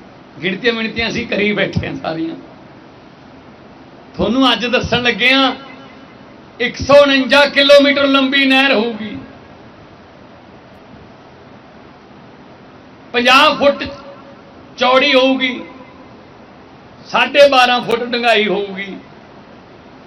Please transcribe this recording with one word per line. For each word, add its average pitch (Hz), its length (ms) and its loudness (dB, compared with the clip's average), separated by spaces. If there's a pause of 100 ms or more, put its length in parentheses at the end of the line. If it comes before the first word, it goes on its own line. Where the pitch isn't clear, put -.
(420)
ਗਿਣਤੀਆਂ 247 300 -4
ਮਿਣਤੀਆਂ 226 360 -6
ਅਸੀਂ 233 180 -8
ਕਰੀ 208 260 -2
ਬੈਠੇ 185 360 -4
ਹਾਂ - 60 -10
ਸਾਰੀਆਂ। 165 420 -8 (1800)
ਤੁਹਾਨੂੰ 240 360 0
ਅੱਜ 208 140 -4
ਦੱਸਣ 240 360 -2
ਲੱਗੇ 240 300 0
ਹਾਂ, 269 200 0 (1080)
ਇੱਕ 240 160 -4
ਸੌ - 180 0
ਉਣੰਜਾ 277 520 4
ਕਿਲੋਮੀਟਰ 285 600 4
ਲੰਬੀ 269 380 0
ਨਹਿਰ 262 300 2
ਹੋਊਗੀ, 214 440 -4 (4000)
ਪੰਜਾਹ 262 440 4
ਫੁੱਟ 277 280 0 (960)
ਚੌੜੀ 262 360 2
ਹੋਊਗੀ, 262 500 0 (1400)
ਸਾਢੇ 269 420 4
ਬਾਰਾਂ 247 320 2
ਫੁੱਟ 233 240 -4
ਡੂੰਘਾਈ 233 440 0
ਹੋਊਗੀ, 190 480 -6 (1120)